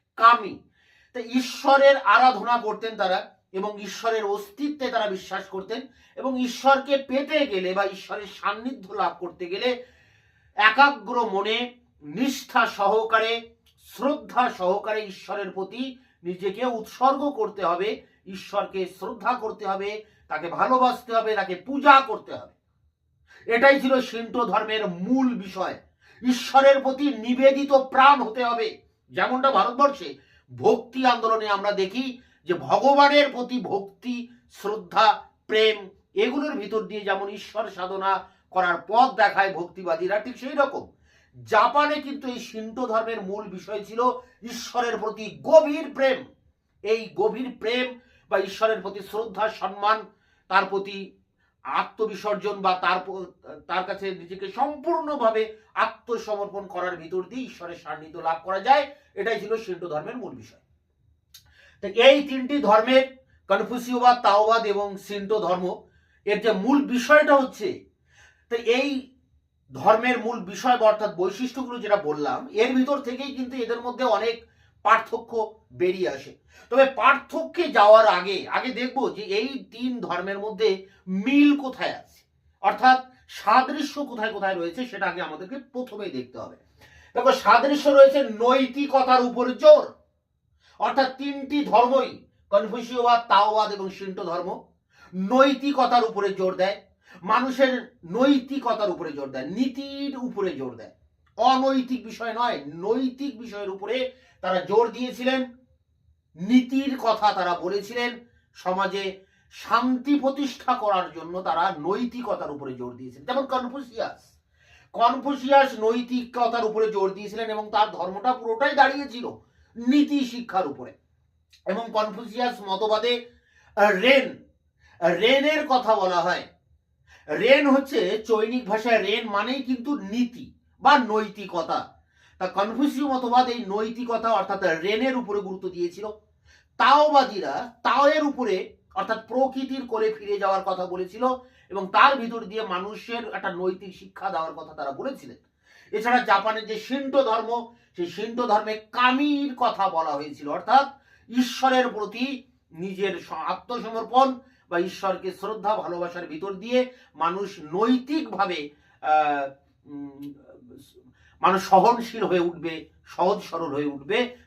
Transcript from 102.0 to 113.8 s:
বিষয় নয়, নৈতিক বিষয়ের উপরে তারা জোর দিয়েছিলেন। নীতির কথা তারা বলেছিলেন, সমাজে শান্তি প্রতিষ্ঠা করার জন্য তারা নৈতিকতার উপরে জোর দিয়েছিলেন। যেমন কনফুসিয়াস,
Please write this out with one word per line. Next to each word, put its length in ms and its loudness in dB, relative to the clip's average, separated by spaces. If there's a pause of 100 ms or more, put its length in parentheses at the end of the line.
বিষয় 280 -8
নয়, 340 -2
নৈতিক 720 -4
বিষয়ের 300 -10
উপরে 420 -6 (300)
তারা 200 0
জোর 300 2
দিয়েছিলেন। 500 -2 (920)
নীতির 640 2
কথা 360 2
তারা 220 0
বলেছিলেন, 680 -6 (280)
সমাজে 720 -4 (260)
শান্তি 680 0
প্রতিষ্ঠা 540 -2
করার 380 0
জন্য 300 -10
তারা 380 -2
নৈতিকতার 720 -4
উপরে 220 -10
জোর 220 -10
দিয়েছিলেন। 300 -18
যেমন 200 -2
কনফুসিয়াস, 760 -6 (720)